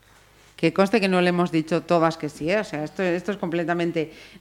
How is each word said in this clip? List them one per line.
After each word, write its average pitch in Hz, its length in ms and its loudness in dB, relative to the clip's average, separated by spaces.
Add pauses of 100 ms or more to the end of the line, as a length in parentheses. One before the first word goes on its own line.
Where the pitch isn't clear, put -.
(560)
Que 160 160 2
conste 196 280 2
que 190 80 2
no 185 120 4
le 180 100 4
hemos 175 220 2
dicho 160 300 0
todas 160 340 2
que 151 120 -8
sí, 147 220 -6
¿eh? 208 80 2
O 214 60 -2
sea, 151 200 -6
esto, 151 180 -6
esto 180 300 -2
es 190 40 -4
completamente 170 760 -2 (280)